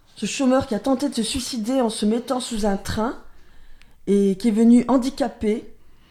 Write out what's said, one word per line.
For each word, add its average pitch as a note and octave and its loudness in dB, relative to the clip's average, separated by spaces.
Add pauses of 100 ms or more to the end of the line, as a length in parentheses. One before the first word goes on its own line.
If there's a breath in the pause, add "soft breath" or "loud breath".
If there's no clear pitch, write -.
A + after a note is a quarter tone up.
(160)
ce - -10
chômeur C4 2
qui A#3 -4
a G3+ -2
tenté C4+ 0
de - -10
se A3+ -2
suicider A#3+ -2
en A3+ 0
se G#3+ -2
mettant A#3+ -2
sous A3 -6
un G3 0
train A3 -4 (920)
et G3 2
qui A#3+ 0
est A3 2
venu A#3 6
handicapé A#3+ -2 (400 soft breath)